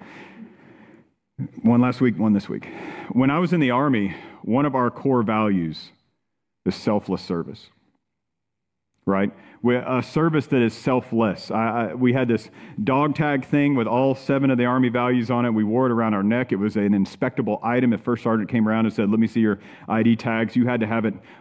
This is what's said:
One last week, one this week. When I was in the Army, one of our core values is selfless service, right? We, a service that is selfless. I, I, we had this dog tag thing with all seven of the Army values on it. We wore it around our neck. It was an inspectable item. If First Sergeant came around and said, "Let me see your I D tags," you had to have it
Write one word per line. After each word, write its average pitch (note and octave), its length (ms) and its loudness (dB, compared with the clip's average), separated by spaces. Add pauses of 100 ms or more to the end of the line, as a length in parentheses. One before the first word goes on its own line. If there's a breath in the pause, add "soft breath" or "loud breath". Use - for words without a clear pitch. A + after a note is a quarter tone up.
(1600 loud breath)
One A#2+ 180 4
last B2 200 2
week, A#2+ 180 2
one G#2+ 140 2
this G2 160 0
week. - 180 -8 (440 loud breath)
When C3+ 200 2
I D3 80 0
was F3 140 0
in F3 80 2
the C3 100 2
Army, A#2+ 460 0 (260 loud breath)
one C3 240 0
of C3+ 80 -2
our B2 160 2
core B2+ 320 0
values G2+ 680 -2 (720)
is F#2 100 0
selfless G2+ 480 -4
service, - 480 -8 (1400)
right? G2 260 0 (300 loud breath)
We, B2 140 2
a B2 260 -2
service D#3 440 0
that C3 140 2
is A2+ 140 2
selfless. A2+ 800 -2
I, A2+ 380 -2
I, D#2 40 -10
we B2 180 2
had C3 140 2
this A2+ 240 0 (320 loud breath)
dog C#3 320 0
tag C#3+ 300 -2
thing D3 320 2
with A2+ 100 0
all B2+ 300 2
seven C#3 340 0
of B2+ 80 2
the B2 60 2
Army B2+ 240 2
values B2 420 0
on B2 160 0
it. A#2+ 40 0
We G#2+ 120 0
wore A2+ 240 0
it B2 60 0
around A2+ 220 2
our G2 100 0
neck. A#2+ 260 0
It A2 60 0
was G#2 200 -2
an G2+ 160 2
inspectable G#2 720 -2
item. B2 300 0
If G2+ 80 -2
First A#2+ 240 -4
Sergeant A2 240 0
came A2+ 200 0
around A2 180 2
and G#2+ 80 -2
said, G#2+ 140 0
"Let A2 120 2
me A2+ 80 2
see A#2 120 -2
your G#2+ 200 2 (280 loud breath)
I A2+ 140 0
D A2+ 140 4
tags," A2+ 400 -2
you B2 100 4
had B2 140 0
to G#2+ 80 -2
have A2+ 160 -2
it G#2 100 0 (260 loud breath)